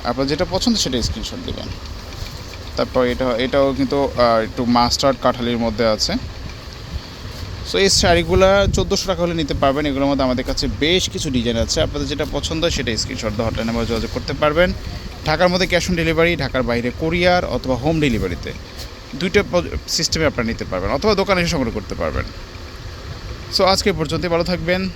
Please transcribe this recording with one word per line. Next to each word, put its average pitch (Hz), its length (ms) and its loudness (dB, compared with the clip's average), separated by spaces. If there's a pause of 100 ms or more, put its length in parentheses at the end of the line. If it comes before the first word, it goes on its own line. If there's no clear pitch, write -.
আপনার 123 240 0
যেটা 151 240 0
পছন্দ 202 260 2
সেটা 127 240 0
স্ক্রিনশট 104 440 -4
দিবেন। - 220 -6 (1080)
তারপর 123 280 2
এটা, 123 200 0 (120)
এটাও 135 360 2
কিন্তু, 139 300 0
আহ, 117 440 4
একটু 123 180 -4
মাস্টার্ড 120 560 4
কাঠালির 120 360 2
মধ্যে 113 280 0
আছে। 110 280 2 (1600)
So 180 60 2
এই 190 120 6
শাড়িগুলা 185 840 6
চোদ্দোশো 190 340 0
টাকা 175 140 0
হলে 175 120 2
নিতে 156 200 0
পারবেন। 139 320 2
এগুলোর 139 220 0
মধ্যে 139 160 2
আমাদের 127 220 0
কাছে - 220 -2 (120)
বেশ 170 300 2
কিছু 160 200 -4
ডিজাইন 120 280 0
আছে, 117 240 0
আপনাদের 143 260 -2
যেটা 147 240 -2
পছন্দ 160 380 0
সেটা 120 280 -2
স্ক্রিনশট 110 380 -4
দিয়ে 113 120 0
হটলাইন 110 200 -2
নাম্বারে 117 200 0
যোগাযোগ 113 260 -2
করতে 135 200 -4
পারবেন। 151 400 2 (520)
ঢাকার 160 240 4
মধ্যে 180 180 2
cash 170 220 2
on 185 100 2
delivery, 165 380 4
ঢাকার 131 260 0
বাইরে 120 360 0
কুরিয়ার 175 460 2
অথবা 127 300 -2
হোম 156 240 0
ডেলিভারিতে, 98 520 0 (680)
দুইটা 190 320 2
প-, 170 260 0 (100)
সিস্টেমে 160 380 0
আপনারা 120 220 0
নিতে 110 240 -4
পারবেন 95 200 -2
অথবা 202 240 2
দোকানে 190 260 2
এসে 170 80 0
সংগ্রহ 131 240 0
করতে 104 220 -6
পারবেন। 73 300 -2 (1300)
So 196 80 4
আজকে 190 260 4
এ 190 40 2
পর্যন্তই, 160 340 -2
ভালো 170 160 2
থাকবেন 180 520 -2